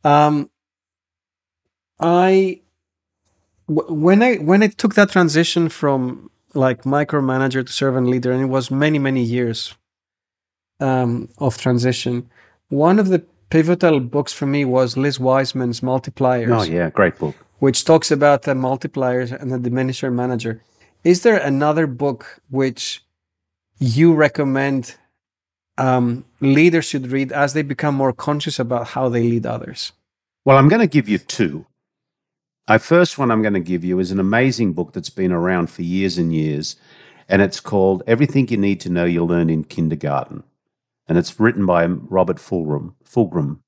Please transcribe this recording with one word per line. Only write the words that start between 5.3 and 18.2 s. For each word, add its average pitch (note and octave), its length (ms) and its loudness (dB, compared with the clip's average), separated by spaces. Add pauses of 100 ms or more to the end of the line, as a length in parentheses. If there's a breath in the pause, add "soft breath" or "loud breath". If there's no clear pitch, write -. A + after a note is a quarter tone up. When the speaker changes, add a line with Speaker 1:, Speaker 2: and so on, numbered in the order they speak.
Speaker 1:
from, C3+ 640 -4 (240)
like, C3 280 0
micromanager C3+ 800 0
to - 80 -12
servant C3 360 0
leader, B2+ 240 0
and B2+ 100 0
it C3+ 40 -2
was C3 240 -2
many, D3 280 0
many C3+ 240 0
years, A#2 520 -4 (1040)
um, B2 480 -2 (100)
of C#3 180 -2
transition, B2 720 -2 (400 soft breath)
one D#3 300 2
of G3+ 100 2
the F3 160 0 (260)
pivotal D#3+ 500 2
books C3+ 320 -4
for - 140 -6
me C#3+ 180 0
was B2+ 320 0
Liz C#3 240 -2
Wiseman's C3 600 0
Multipliers. B2 800 0
Speaker 2:
Oh, - 40 0
yeah, E2 260 -2
great F2+ 280 0
book. D2+ 180 -6 (220)
Speaker 1:
Which C3+ 260 0
talks - 260 2
about C#3+ 320 4